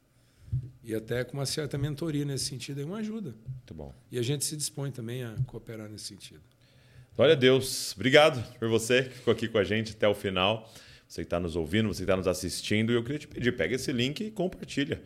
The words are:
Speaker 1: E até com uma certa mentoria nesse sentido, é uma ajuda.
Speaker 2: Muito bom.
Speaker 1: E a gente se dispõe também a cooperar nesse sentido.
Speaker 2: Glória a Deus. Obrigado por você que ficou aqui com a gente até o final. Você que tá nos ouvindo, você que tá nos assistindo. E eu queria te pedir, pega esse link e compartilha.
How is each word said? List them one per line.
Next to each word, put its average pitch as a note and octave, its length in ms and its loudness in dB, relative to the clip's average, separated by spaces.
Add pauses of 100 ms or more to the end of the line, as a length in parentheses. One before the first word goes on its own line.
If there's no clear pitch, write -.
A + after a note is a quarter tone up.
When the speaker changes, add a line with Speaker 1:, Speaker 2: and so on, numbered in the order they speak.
(840)
Speaker 1:
E A2 120 -6
até A#2 280 -4
com - 140 -14
uma C#3 80 -4
certa D3 320 -4
mentoria C#3+ 480 -4
nesse C#3 200 -4
sentido, C#3 360 -10
é C#3 40 -8
uma F#3 120 -8
ajuda. G#3+ 380 -8 (120)
Speaker 2:
Muito C3 260 -12
bom. D2 200 -14 (180)
Speaker 1:
E B2 60 -4
a B2 60 0
gente C#3 220 -2
se D#3 120 -6
dispõe C#3+ 320 -6
também B2 340 -8
a A2+ 120 -10 (100)
cooperar A2 440 -12
nesse G#2 160 -14
sentido. - 360 -18 (760)
Speaker 2:
Glória C#3 200 8
a - 20 0
Deus. C3 560 4
Obrigado C#3 480 6 (160)
por A2+ 120 -4
você A#2 340 4
que C3 120 -10
ficou - 180 0
aqui A2 140 -4
com A2+ 120 2
a G2 40 6
gente A2 280 0
até G#2+ 160 2
o G2+ 80 4
final. G2 560 0 (360)
Você - 160 -8
que - 60 -12
tá E2+ 100 0
nos E2+ 160 -2
ouvindo, F2 320 2
você F#2 160 -4
que F2 40 -6
tá F#2+ 80 4
nos F#2 120 0
assistindo. G#2 640 0
E A#2+ 40 4
eu A#2 80 2
queria C3+ 160 -6
te - 80 -18
pedir, - 280 0
pega E2 200 0
esse C3 160 -4
link C3 320 -2
e G#3+ 80 -6
compartilha. D#3 760 -4